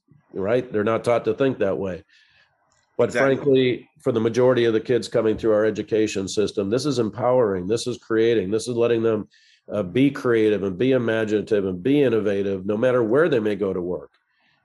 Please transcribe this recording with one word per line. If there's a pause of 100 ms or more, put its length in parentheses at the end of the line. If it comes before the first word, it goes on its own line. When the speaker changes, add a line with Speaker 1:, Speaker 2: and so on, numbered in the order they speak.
(320)
Speaker 1:
right,
they're
not
taught
to
think
that
way. (920)
But
Speaker 2:
Exactly.
Speaker 1:
frankly, (120)
for
the
majority
of
the
kids
coming
through
our
education
system,
this
is
empowering,
this
is
creating,
this
is
letting
them, (440)
uh,
be
creative
and
be
imaginative
and
be
innovative,
no
matter
where
they
may
go
to
work. (540)